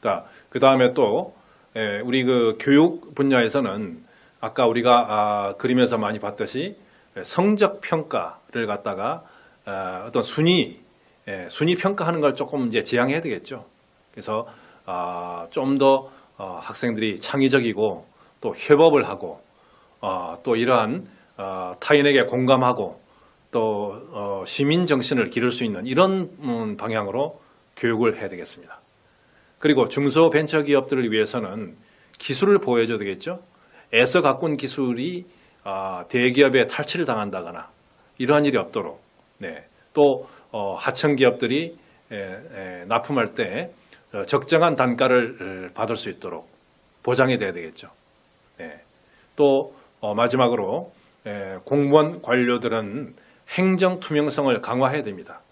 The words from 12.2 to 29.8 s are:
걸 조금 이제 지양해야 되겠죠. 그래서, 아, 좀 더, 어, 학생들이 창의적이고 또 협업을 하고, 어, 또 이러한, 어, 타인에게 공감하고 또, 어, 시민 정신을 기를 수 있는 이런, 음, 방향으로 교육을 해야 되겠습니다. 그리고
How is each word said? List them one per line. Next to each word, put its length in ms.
걸 140
조금 320
이제 160
지양해야 380
되겠죠. 440
그래서, 340
아, 640
좀 280
더, 320
어, 240
학생들이 600
창의적이고 840
또 160
협업을 480
하고, 360
어, 420
또 140
이러한, 500
어, 420
타인에게 460
공감하고 760
또, 480
어, 360
시민 400
정신을 440
기를 220
수 100
있는 240
이런, 420
음, 340
방향으로 640
교육을 400
해야 120
되겠습니다. 540
그리고 240